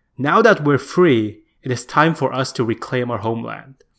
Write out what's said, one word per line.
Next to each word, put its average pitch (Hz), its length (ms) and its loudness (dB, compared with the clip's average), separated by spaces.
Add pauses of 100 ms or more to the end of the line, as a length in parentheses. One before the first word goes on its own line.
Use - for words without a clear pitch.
(160)
Now 156 240 2
that 202 240 4
we're 143 160 2
free, 120 640 0 (160)
it - 80 -10
is 123 160 -4
time 160 320 2
for 131 160 -2
us 131 240 -4
to 127 80 0
reclaim 120 480 -4
our 107 80 -6
homeland. 117 640 -8 (140)